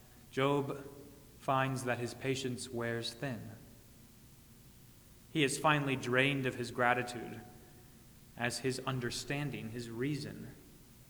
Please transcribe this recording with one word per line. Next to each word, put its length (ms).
Job 540
finds 460
that 160
his 160
patience 520
wears 460
thin. 420
He 140
is 160
finally 360
drained 520
of 80
his 160
gratitude, 680
as 220
his 220
understanding, 880
his 220
reason, 640